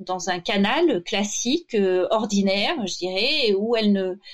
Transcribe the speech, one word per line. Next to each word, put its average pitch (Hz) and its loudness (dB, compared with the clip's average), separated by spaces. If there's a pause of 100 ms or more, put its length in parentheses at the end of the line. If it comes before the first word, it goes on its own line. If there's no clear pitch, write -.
dans 185 -6
un 180 -2
canal 214 2
classique, 220 -2
euh, 185 2
ordinaire, 214 0
je 175 -8
dirais, 214 0
où 226 0
elles 208 4
ne, 185 0 (200)